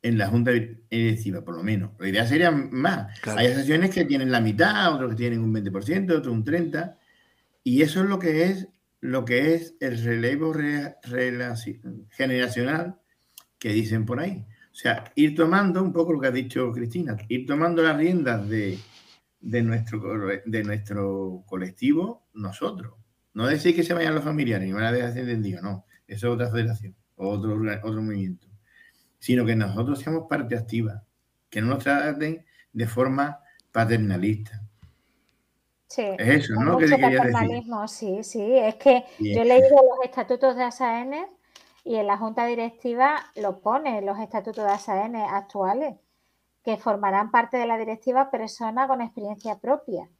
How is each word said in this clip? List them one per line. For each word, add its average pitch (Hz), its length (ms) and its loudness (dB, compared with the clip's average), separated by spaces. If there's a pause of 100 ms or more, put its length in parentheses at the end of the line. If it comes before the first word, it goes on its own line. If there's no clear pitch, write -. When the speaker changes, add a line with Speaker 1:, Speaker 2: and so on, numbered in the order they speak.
Speaker 1:
en 117 160 2
la 98 100 2
Junta 117 240 2
Directiva, 113 920 -2
por 85 120 -10
lo 82 80 -8
menos. 101 360 -2
La 95 100 -4
idea 104 160 2
sería 160 260 4
más. 135 680 -2
Speaker 2:
Claro. 107 200 -4
Speaker 1:
Hay 120 80 4
asociaciones 151 440 2
que 180 140 0
tienen 135 260 0
la 120 100 4
mitad, 123 540 2
otros 127 160 -4
que 113 60 -4
tienen 117 240 -2
un 110 120 0
veinte 98 180 -2
por 98 120 -6
ciento, 175 340 0
otros 131 160 -2
un 110 100 0
treinta, 165 540 -2 (640)
y 127 200 4
eso 156 180 2
es 196 80 2
lo 196 100 0
que 165 260 2
es, 190 220 -2 (320)
lo 127 260 -2
que 131 280 2
es 165 260 -4
el 120 240 -4
relevo 127 500 0
re-, 147 500 -4
relaci-, 123 760 -6 (300)
generacional 131 880 -2 (640)
que 110 100 -4
dicen 110 360 0
por 120 140 -4
ahí. 185 260 -6 (260)
O - 40 -20
sea, - 400 -4
ir 151 200 4
tomando 180 480 2
un 175 100 -2
poco 170 200 2
lo 147 60 0
que 131 80 0
ha 127 40 2
dicho 127 400 -2
Cristina, 120 440 -6 (140)
ir 127 160 -4
tomando 165 380 0
las 156 140 4
riendas 143 520 0
de, 101 280 -2 (640)
de 117 240 -2
nuestro 113 380 -2
co-, 104 160 -6 (280)
de 110 180 -4
nuestro 98 840 -4
colectivo 143 880 -2
nosotros. 113 600 -8 (400)
No 113 140 -2
decir 156 280 2
que 180 80 2
se 175 100 0
vayan 160 220 0
los 147 80 0
familiares, 120 440 -2
ni 95 60 -4
van 107 120 -2
a 117 60 2
dejar 120 220 0
de 127 80 -6
entendido, 107 400 -4
no. 98 240 -8 (220)
Eso 107 200 -6
es 120 60 0
otra 117 180 -2
federación, 110 420 -2 (220)
otro 101 400 -2
orga-, 107 280 -2
otro 107 180 -4
movimiento. 98 460 -6 (720)
Sino 123 260 2
que 113 100 2
nosotros 110 440 -2
seamos 160 300 -4
parte 120 280 -4
activa, 113 460 -4 (460)
que 107 120 -4
no 113 60 0
nos - 160 -2
traten 147 600 -2 (280)
de 117 140 -2
forma 131 520 0 (320)
paternalista. 107 880 0 (1300)
Speaker 3:
Sí, - 140 -6 (160)
Speaker 1:
Es 131 280 4
eso, 113 140 -4
Speaker 3:
hay 247 60 2
Speaker 1:
¿no? - 120 4
Que 160 80 6
Speaker 3:
mucho 277 100 8
Speaker 1:
te 254 60 4
quería 262 180 4
decir. 247 140 4
Speaker 3:
paternalismo, 233 540 -2
sí, 202 360 -6
sí. 214 180 -6 (160)
Es 214 180 2
que 247 280 6 (160)
Speaker 1:
Bien. 208 180 -2
Speaker 3:
yo 233 60 2
he - 20 4
leído 254 240 10
los 262 360 8
estatutos 254 520 0
de 254 60 0
asan 240 480 -2 (720)
y 233 100 -2
en 208 120 0
la 202 100 2
junta 220 300 -2
directiva 240 760 0 (120)
lo 196 260 -4
pone, 240 400 0
los 196 180 -4
estatutos 214 460 -6
de 202 60 2
asan 208 440 -2
actuales, 202 800 -2 (720)
que 220 120 -2
formarán 202 540 0
parte 233 260 2
de 233 100 0
la 226 100 0
directiva 247 540 0
personas 226 560 -4
con 254 140 0
experiencia 208 580 -8
propia. 254 500 -4 (100)